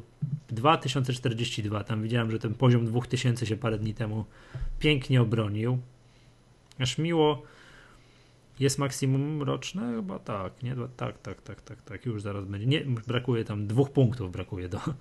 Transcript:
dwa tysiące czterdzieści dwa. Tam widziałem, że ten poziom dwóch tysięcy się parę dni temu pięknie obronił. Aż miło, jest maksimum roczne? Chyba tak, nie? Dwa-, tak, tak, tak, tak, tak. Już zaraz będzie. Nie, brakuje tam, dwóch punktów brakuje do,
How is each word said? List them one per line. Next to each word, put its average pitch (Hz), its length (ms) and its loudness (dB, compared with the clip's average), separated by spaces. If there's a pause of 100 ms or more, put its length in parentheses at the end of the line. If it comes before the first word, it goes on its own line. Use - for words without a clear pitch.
(500)
dwa 131 280 4
tysiące 131 360 0
czterdzieści 117 500 -2
dwa. 104 200 -2
Tam 110 200 -2
widziałem, 113 280 0
że 113 80 0
ten 113 140 -2
poziom 123 320 6
dwóch 120 220 0
tysięcy 120 380 0
się 107 120 -2
parę 110 220 -2
dni 107 140 -2
temu 107 320 -4 (540)
pięknie 135 420 4
obronił. 110 560 2 (1000)
Aż 127 180 0
miło, 151 440 4 (1160)
jest 135 180 2
maksimum 139 680 0
roczne? 139 520 -2
Chyba 190 240 -6
tak, 101 440 -6
nie? 127 120 -4
Dwa-, 120 120 -6 (100)
tak, 120 240 -6
tak, 95 200 -12
tak, - 200 -16
tak, - 200 -18
tak. - 240 -14
Już 107 160 -4
zaraz 101 240 -6
będzie. 101 220 -4
Nie, 151 140 2 (260)
brakuje 120 380 0
tam, 104 220 -4
dwóch 127 240 2
punktów 107 400 2
brakuje 90 380 -8
do, 98 100 -6 (220)